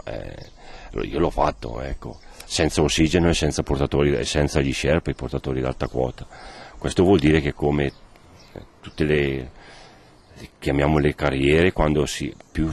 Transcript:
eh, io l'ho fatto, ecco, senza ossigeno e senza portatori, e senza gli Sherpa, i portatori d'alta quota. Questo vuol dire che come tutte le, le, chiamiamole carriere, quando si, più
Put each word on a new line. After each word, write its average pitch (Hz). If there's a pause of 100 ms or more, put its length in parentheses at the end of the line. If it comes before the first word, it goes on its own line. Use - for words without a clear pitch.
eh, 50
io 53
l'ho 82
fatto, 64
ecco, 69 (280)
senza 80
ossigeno 80
e 82
senza 76
portatori, 71
e 58
senza 73
gli 67
Sherpa, 73
i 67
portatori 65
d'alta 64
quota. 62 (520)
Questo -
vuol 92
dire 78
che 71
come 73 (920)
tutte -
le, 69 (840)
le, - (100)
chiamiamole 71
carriere, 73
quando 76
si, - (180)
più 80